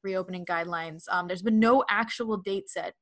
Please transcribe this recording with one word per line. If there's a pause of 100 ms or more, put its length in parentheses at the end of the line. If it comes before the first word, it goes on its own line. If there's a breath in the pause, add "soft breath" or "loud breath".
reopening
guidelines,
um,
there's
been
no
actual
date
set